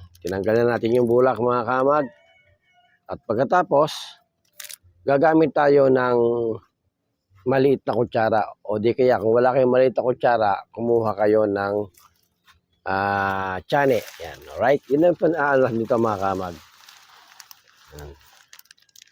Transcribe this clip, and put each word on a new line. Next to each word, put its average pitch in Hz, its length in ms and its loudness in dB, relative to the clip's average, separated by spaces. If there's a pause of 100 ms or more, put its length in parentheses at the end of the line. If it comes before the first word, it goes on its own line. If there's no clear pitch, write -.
(200)
Tinanggal 101 480 0
na 120 80 0
natin 113 160 -2
yung 123 160 2
bulak, 123 320 2
mga 123 240 -2
kamag. 131 480 0 (960)
At - 160 -14
pagkatapos, 147 720 0 (1120)
gagamit 156 480 2
tayo 143 320 4
ng 127 300 2 (1300)
maliit 135 400 2
na 120 80 -2
kutsara. 110 480 0 (160)
O 104 160 -8
di 110 160 0
kaya, 120 320 2
kung 110 80 2
wala 123 240 2
kayong 127 160 2
maliit 127 240 2
na 120 80 -2
kutsara, 117 640 0
kumuha 113 480 -2
kayo 107 320 2
ng, 101 280 -4 (1080)
ah, 95 800 -4
tiyan. 139 320 0
Yan. 85 440 -10 (180)
Alright. 131 320 2
Yun 160 240 2
ang - 60 -12
pan-aalas 143 520 0
nito, 113 240 -2
mga 113 240 0
kamag. 95 360 -4 (1400)
Yan. 73 160 -18 (1040)